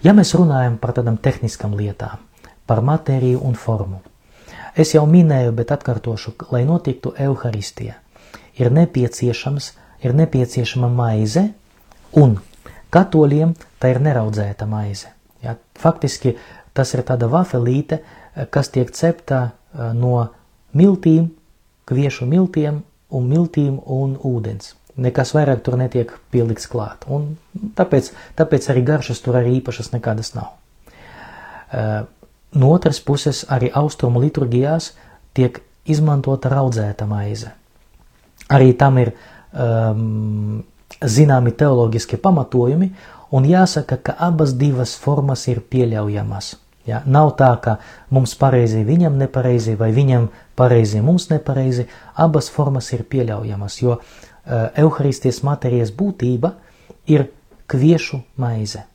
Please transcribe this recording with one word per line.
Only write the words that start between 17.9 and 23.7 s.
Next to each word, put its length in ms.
eh, 500
kas 180
tiek 220
cepta, 640
eh, 200
no 340
miltīm, 560
kviešu 400
miltiem 560
un 180
miltīm 580